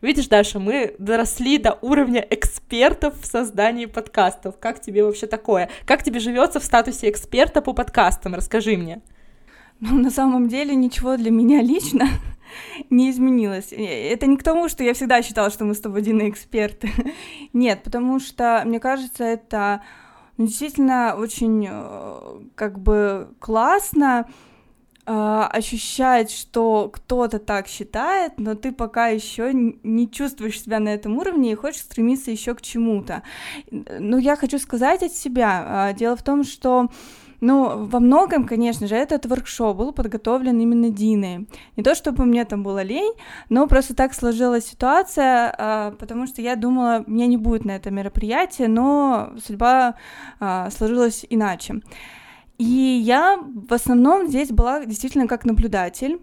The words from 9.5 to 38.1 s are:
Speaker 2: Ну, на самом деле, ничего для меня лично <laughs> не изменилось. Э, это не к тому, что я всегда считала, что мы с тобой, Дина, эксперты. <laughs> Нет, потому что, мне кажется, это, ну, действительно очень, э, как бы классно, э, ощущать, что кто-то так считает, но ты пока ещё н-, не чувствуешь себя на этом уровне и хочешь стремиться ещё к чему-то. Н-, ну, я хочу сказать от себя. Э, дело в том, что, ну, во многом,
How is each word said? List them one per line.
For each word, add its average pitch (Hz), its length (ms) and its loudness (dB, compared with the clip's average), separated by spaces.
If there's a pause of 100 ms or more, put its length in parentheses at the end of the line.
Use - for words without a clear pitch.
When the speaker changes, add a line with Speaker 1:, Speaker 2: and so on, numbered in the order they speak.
Speaker 2:
Ну, 233 220 2
на 262 100 4
самом 254 380 2
деле, 277 280 -2
ничего 254 400 0
для 226 160 0
меня 233 280 6
лично 254 460 2 (420)
<laughs> - 420 -12
не 254 200 4
изменилось. 247 640 0
Э, 156 400 -4
это 240 140 -2
не 269 100 6
к 269 80 -6
тому, 330 240 2
что - 160 -6
я 240 100 2
всегда 240 280 2
считала, 208 280 0
что 208 140 -6
мы 208 100 0
с 208 60 -10
тобой, 208 220 -4
Дина, 214 260 2
эксперты. 208 600 -6 (320)
<laughs> - 320 -20
Нет, 233 300 2
потому 254 380 -2
что, 233 440 0
мне 233 140 -2
кажется, 262 460 -4
это, 214 580 -4 (540)
ну, 226 100 0
действительно 254 720 0
очень, 220 500 -2
э, - 720 -14 (140)
как 202 240 -6
бы 202 640 2
классно, 262 880 2 (760)
э, 226 80 -6 (400)
ощущать, 233 760 0
что 220 580 0
кто-то 233 520 -4
так 202 260 -4
считает, 311 720 -4
но 214 160 -4
ты 214 160 -8
пока 233 380 -2
ещё 226 400 -4
н-, 247 340 2
не 226 260 0
чувствуешь 226 540 -6
себя 220 160 -4
на 214 120 0
этом 208 280 -4
уровне 330 320 0
и 214 60 -2
хочешь 294 240 -8
стремиться 247 500 -2
ещё 226 240 -6
к - 80 -20
чему-то. 208 600 -4 (480)
Н-, 220 120 -10 (140)
ну, 214 200 0
я 277 180 4
хочу 285 240 -2
сказать 269 420 0
от 339 100 -4
себя. 202 760 0
Э, 202 80 -8
дело 233 160 0
в 233 80 -12
том, 285 220 0
что, 254 440 0 (560)
ну, 240 420 2
во 226 120 -2
многом, 285 480 4